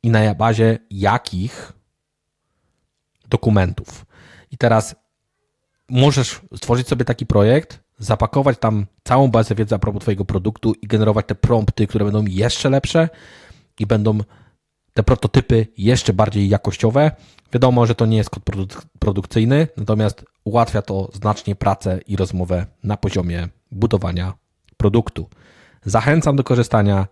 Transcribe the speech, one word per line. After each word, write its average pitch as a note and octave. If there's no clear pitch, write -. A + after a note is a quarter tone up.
i A#2
na G#2+
bazie A2+
jakich G2
dokumentów. G2+
I C3
teraz A2+
możesz C3
stworzyć B2
sobie B2
taki A#2+
projekt, A2+
zapakować A#2
tam G#2+
całą C3
bazę A2
wiedzy G#2+
a F#2+
propos G2+
twojego G2
produktu G#2+
i G#2
generować G#2+
te G2
prompty, A2
które G#2
będą G#2+
jeszcze G#2
lepsze D#3+
i G#2+
będą G#2+
te -
prototypy A2+
jeszcze A2
bardziej G#2
jakościowe. A2
Wiadomo, B2
że A2+
to A#2
nie A2
jest G#2
kod -
produk-, G2
produkcyjny, A2+
natomiast G#2+
ułatwia A2
to F#2+
znacznie G#2
pracę F#2+
i G2+
rozmowę F2+
na G2+
poziomie F2
budowania F#2
produktu. G#2
Zachęcam C#3
do C3
korzystania G2+